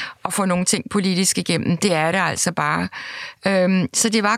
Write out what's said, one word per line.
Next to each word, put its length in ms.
at 80
få 120
nogle 200
ting 260
politisk 460
igennem. 400
Det 160
er 180
det 80
altså 320
bare. 360
Øhm, 460
så 160
det 140
var 140